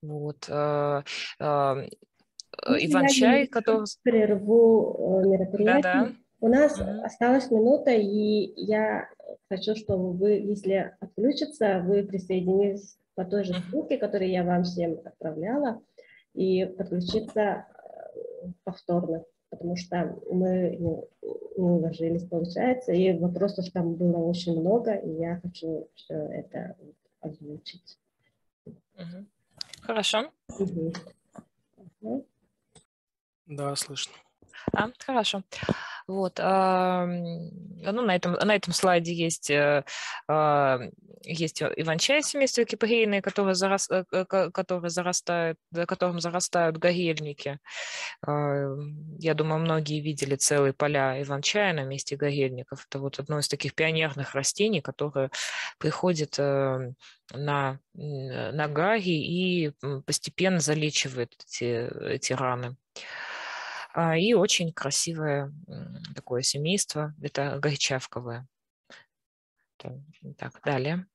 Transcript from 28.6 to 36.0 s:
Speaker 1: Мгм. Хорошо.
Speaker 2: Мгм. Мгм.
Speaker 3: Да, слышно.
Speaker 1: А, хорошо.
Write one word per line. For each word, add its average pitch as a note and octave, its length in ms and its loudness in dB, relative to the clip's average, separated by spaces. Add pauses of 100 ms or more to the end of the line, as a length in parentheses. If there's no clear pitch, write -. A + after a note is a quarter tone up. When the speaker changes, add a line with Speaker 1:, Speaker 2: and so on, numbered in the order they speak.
Speaker 1:
Мгм. F3+ 300 -16 (540)
Хорошо. A3 520 -2 (260)
Speaker 2:
Мгм. F3 340 -2 (1080)
Мгм. A#3+ 240 -6 (1200)
Speaker 3:
Да, C#3+ 280 -6
слышно. - 380 -8 (600)
Speaker 1:
А, G#3+ 160 0 (160)
хорошо. G3+ 380 0 (640)